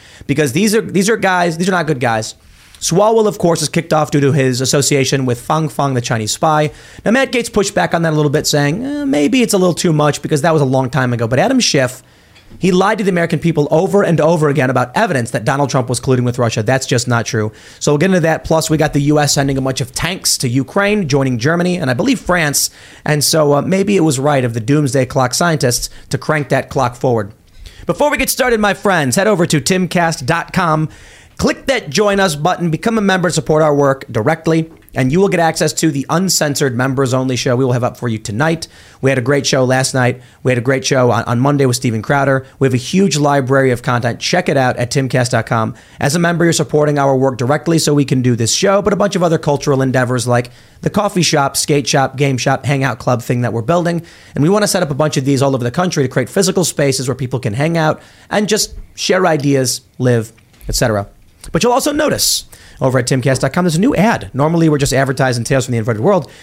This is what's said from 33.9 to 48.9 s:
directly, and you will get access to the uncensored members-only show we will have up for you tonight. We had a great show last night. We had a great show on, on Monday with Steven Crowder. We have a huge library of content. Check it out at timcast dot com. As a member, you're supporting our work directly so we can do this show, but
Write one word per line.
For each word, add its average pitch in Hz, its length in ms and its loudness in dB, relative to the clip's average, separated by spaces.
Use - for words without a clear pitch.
directly, 160 600 0
and 127 200 0
you 180 80 2
will 202 80 4
get 175 100 0
access 160 360 0
to 160 180 0
the 139 180 -4
uncensored 151 640 0
members-only 131 600 0
show 123 180 -2
we 131 100 2
will 123 100 0
have 120 100 0
up 120 120 -4
for 123 120 -6
you 110 100 -2
tonight. 156 480 -4
We 135 120 2
had 127 60 0
a 123 40 0
great 139 240 0
show 135 180 2
last 131 300 0
night. 123 260 0
We 131 80 0
had 123 80 0
a - 20 -2
great 135 240 0
show 127 280 2
on, 107 140 0
on 120 120 -2
Monday 139 260 2
with 123 120 2
Steven 113 260 -2
Crowder. 139 420 0
We 135 80 2
have 123 80 2
a 123 40 2
huge 180 380 0
library 135 540 2
of 120 120 -2
content. 120 360 -2
Check 180 300 -2
it 151 80 0
out 127 220 0
at 120 120 -4
timcast 127 400 0
dot 113 160 0
com. 113 300 -2
As 139 160 0
a - 20 0
member, 170 240 0
you're 170 100 4
supporting 147 460 0
our 139 180 2
work 127 220 0
directly 151 400 0
so 151 160 0
we 143 100 4
can 131 160 0
do 123 140 2
this 110 180 0
show, 196 300 2
but 202 100 0